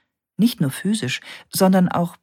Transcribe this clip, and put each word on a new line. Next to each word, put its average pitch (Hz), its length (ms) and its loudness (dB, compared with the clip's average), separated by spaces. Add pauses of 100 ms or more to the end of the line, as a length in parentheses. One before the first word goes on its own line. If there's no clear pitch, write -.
(380)
Nicht 220 240 0
nur 139 80 0
physisch, 185 500 -4 (300)
sondern 185 400 4
auch 170 320 -4